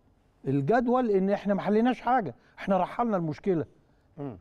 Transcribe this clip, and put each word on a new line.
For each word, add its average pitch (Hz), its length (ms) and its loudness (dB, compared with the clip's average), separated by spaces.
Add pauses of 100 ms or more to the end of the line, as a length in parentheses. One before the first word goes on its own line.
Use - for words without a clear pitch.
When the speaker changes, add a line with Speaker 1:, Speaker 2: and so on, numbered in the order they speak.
(480)
Speaker 1:
الجدول 233 640 2
ان 190 180 2
احنا 196 240 0
ما 180 80 -2
حليناش 220 400 0
حاجه، 240 340 0 (240)
احنا 190 180 0
رحلنا 208 400 -2
المشكله. 165 480 -2 (520)
Speaker 2:
مم. 135 240 -10